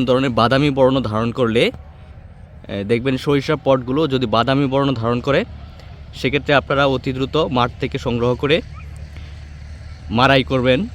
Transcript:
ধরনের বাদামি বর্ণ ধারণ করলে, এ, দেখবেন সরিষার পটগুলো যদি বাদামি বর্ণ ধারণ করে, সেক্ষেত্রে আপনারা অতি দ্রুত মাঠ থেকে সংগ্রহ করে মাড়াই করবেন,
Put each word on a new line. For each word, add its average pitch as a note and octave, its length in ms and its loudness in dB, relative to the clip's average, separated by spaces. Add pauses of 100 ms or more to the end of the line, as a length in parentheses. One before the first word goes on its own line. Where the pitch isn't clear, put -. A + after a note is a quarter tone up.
ধরনের B2+ 340 2
বাদামি C3 320 4
বর্ণ C3+ 300 4
ধারণ A2 320 -2
করলে, A#2 340 2
এ, B3 80 -4 (1120)
দেখবেন A#2+ 340 0
সরিষার C#3+ 460 0
পটগুলো C3 420 2
যদি C3 200 0
বাদামি A#2+ 400 2
বর্ণ C#3 280 2
ধারণ A#2 260 0
করে, C#3+ 200 0 (760)
সেক্ষেত্রে C#3 400 -2
আপনারা C#3 320 2
অতি C3+ 260 0
দ্রুত C3 240 -4 (140)
মাঠ B2 280 2
থেকে C3+ 200 -4
সংগ্রহ A#2+ 360 0
করে C3+ 220 0 (1500)
মাড়াই C3 340 4
করবেন, B2+ 340 2 (160)